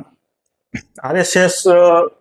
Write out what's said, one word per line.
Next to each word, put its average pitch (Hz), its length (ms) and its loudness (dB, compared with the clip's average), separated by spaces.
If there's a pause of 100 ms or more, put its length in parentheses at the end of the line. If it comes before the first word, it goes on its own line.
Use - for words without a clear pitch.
(1040)
આર 139 140 -6
એસ 180 200 -4
એસ, 180 200 0 (100)
અ, 180 120 4 (420)